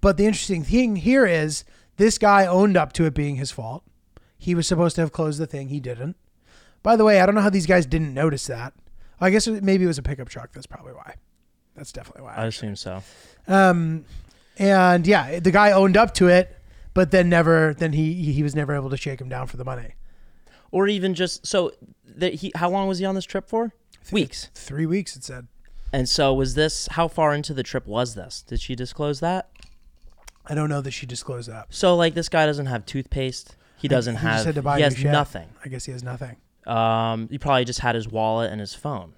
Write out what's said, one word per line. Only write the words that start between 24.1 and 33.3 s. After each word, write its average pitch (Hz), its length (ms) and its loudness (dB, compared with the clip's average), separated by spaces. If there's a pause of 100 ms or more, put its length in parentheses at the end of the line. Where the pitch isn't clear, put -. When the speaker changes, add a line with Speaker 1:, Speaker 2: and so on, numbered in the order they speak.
Speaker 2:
Weeks. - 300 -10
Speaker 1:
three 151 320 -8
weeks, 175 300 -4
it 131 80 -20
said. 123 240 -16 (460)
Speaker 2:
And 127 160 -2
so 139 240 2
was 131 220 -2
this, 151 360 -2
how 165 160 0
far 151 260 0
into 147 200 -6
the 131 100 -6
trip - 240 -8
was 113 280 -4
this? - 300 -14
Did 117 140 -4
she - 160 -8
disclose 139 460 -6
that? 180 280 -4 (960)
Speaker 1:
I 151 100 -8
don't 151 120 -2
know 143 140 -4
that 135 100 -8
she - 140 -12
disclosed 123 440 -12
that. 113 200 -16
Speaker 2:
So, 180 260 4
like, 170 200 2
this 165 120 -4
guy 156 180 2
doesn't 143 200 -2
have 123 200 -6
toothpaste. 131 680 -6 (220)